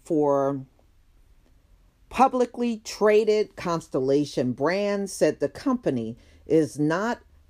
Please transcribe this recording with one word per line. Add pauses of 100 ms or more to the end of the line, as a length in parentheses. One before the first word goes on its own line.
for (1400)
publicly
traded
Constellation
Brands
said
the
company (280)
is
not (300)